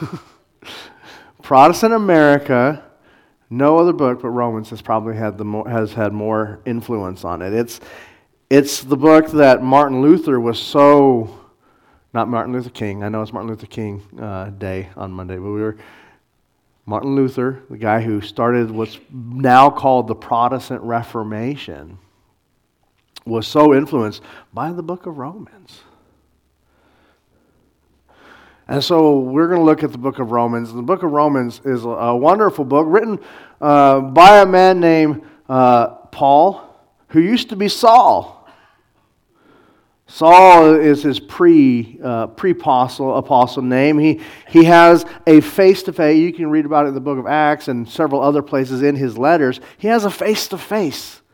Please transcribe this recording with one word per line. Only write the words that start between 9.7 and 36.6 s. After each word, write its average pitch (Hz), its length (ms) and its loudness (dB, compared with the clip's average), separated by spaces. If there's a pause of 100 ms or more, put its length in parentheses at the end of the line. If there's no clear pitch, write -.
Luther 151 380 2
was 117 200 -6
so, 143 800 2 (760)
not 113 140 -4
Martin 120 260 -6
Luther 123 180 -10
King, 101 340 -10
I 104 40 -8
know 107 140 -8
it's 107 100 -12
Martin 110 160 -10
Luther 110 180 -14
King, 101 360 -12 (180)
uh, 98 300 -14
Day 95 460 -12
on 95 160 -14
Monday, 92 240 -14
but 98 160 -12
we 104 80 -8
were, 107 160 -8 (1080)
Martin 117 300 -8
Luther, 131 560 -4
the 107 80 -20
guy 110 220 -2
who 110 200 -6
started 120 480 -4
what's 110 300 -10 (100)
now 131 600 2
called 131 380 -2
the 110 80 -8
Protestant 123 680 -8
Reformation, 110 1120 -10 (1300)
was 113 220 -8
so 151 260 4
influenced 135 480 -2 (320)
by 143 200 -10
the 175 100 -12
book 180 240 -14
of 165 100 -16
Romans. 135 680 -20 (2750)
And 139 160 -6
so 151 380 2
we're 131 260 -2
gonna 175 160 -2
look 151 220 2
at 127 80 -8
the 123 60 -18
book 135 200 -8
of 117 140 -8
Romans. 117 380 -4
And 117 100 -14
the - 20 -12
book 175 220 -4
of 156 80 -6
Romans 143 520 -2
is 123 200 -6
a, 120 40 -8
a 117 280 -4
wonderful 165 480 0
book 143 240 0
written, 214 320 -2 (400)
uh, 143 400 4
by 165 380 8
a 196 80 6
man 185 340 4
named, 160 420 0 (260)
uh, 123 380 2 (240)
Paul, 151 580 0 (420)